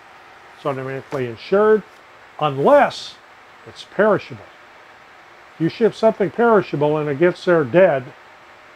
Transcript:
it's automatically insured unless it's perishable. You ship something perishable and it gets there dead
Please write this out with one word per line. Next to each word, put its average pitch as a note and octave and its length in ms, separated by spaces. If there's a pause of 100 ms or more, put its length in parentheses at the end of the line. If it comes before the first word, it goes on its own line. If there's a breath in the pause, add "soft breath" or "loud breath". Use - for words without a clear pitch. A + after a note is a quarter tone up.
(560)
it's - 100
automatically C3+ 640
insured G3+ 540 (600)
unless D#3 720 (520)
it's - 180 (100)
perishable. F3+ 480 (1160)
You D#3+ 100
ship G#3+ 240
something G#3+ 360
perishable F3 680
and D3+ 120
it C#3 100
gets F3 260
there E3+ 180
dead C#3+ 400 (720)